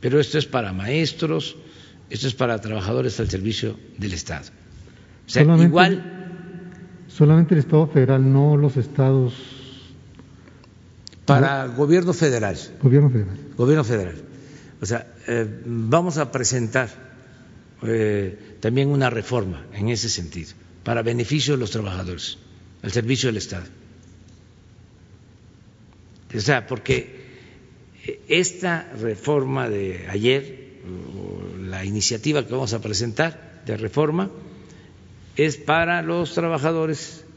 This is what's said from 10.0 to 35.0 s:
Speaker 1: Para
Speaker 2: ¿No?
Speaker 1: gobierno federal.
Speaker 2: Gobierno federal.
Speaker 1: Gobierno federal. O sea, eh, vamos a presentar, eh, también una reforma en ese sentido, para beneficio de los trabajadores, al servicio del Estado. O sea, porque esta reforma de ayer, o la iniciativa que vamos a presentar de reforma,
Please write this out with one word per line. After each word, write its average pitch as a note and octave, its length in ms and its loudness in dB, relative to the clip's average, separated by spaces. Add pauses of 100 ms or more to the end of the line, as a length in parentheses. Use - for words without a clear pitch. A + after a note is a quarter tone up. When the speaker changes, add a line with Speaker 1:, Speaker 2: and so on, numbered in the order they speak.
Speaker 1:
Para C3+ 440 2
Speaker 2:
¿No? A#2+ 80 -8
Speaker 1:
gobierno E3+ 360 4
federal. A#2 420 2 (280)
Speaker 2:
Gobierno C#3+ 260 6
federal. G#2 300 -2 (180)
Speaker 1:
Gobierno C#3+ 260 4
federal. G2+ 340 -4 (680)
O - 20 -8
sea, A2+ 220 -4 (200)
eh, A#2 220 -2 (160)
vamos B2 540 0
a C#3 120 -2
presentar, B2 600 -2 (960)
eh, G#2 760 -2
también C3 300 0
una C3+ 180 2
reforma G#2 640 -4
en G2+ 160 -4
ese A#2 220 -4
sentido, E2+ 420 -10 (300)
para A#2 180 -2
beneficio A#2+ 540 -2
de C3 60 -2
los A2 100 -6
trabajadores, F#2 680 -8 (460)
al G#2 100 -8
servicio A#2+ 380 -2
del G#2+ 80 -4
Estado. F2+ 260 -10 (2750)
O B2 40 -4
sea, B2+ 260 0
porque - 580 -4 (1040)
esta E3+ 720 -2
reforma C3 680 -2
de F#2+ 400 -6
ayer, A#2 720 -2 (360)
o F#2 420 -10
la F#2 260 -8
iniciativa A2+ 640 -2
que G#2 60 -8
vamos B2 220 -4
a A2 60 -4
presentar A#2 840 -6
de G#2+ 120 -6
reforma, D3+ 540 -2 (1080)